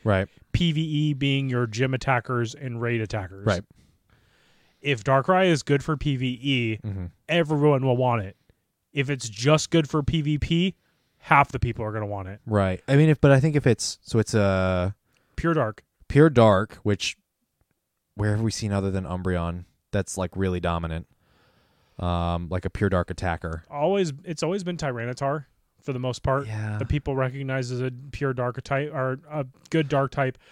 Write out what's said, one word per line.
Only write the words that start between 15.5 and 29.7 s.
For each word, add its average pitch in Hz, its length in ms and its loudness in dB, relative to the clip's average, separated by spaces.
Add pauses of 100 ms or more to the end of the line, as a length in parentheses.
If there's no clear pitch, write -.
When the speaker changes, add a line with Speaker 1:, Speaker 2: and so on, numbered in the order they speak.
Speaker 2:
Dark. 113 280 -2 (260)
Speaker 1:
Pure 151 220 8
Dark, 110 440 6 (100)
which, - 320 -2 (1000)
where 104 160 0
have 104 100 0
we 113 100 0
seen 104 220 -4
other 98 180 0
than 95 140 -2
Umbreon 87 600 -4 (280)
that's, 98 240 -4
like, 92 200 -4
really 92 240 0
dominant? 85 460 -4 (920)
Um, 87 500 -2
like 90 160 -4
a 95 60 -4
Pure 101 200 0
Dark 90 200 0
attacker. 85 600 -6
Speaker 2:
Always, 165 420 -2 (120)
it's 165 180 -8
always 180 220 -4
been 175 120 -6
Tyranitar 135 680 -4 (380)
for 139 100 -6
the 127 60 -4
most 127 240 -6
part 135 240 0
Speaker 1:
Yeah. 107 320 -6
Speaker 2:
that 107 100 -4
people 143 280 0
recognize 131 540 -4
as 123 100 -4
a 131 100 -2 (220)
Pure 139 220 -2
Dark 123 280 -4
type 143 300 -2
or 131 260 -2 (120)
a 151 160 -6 (240)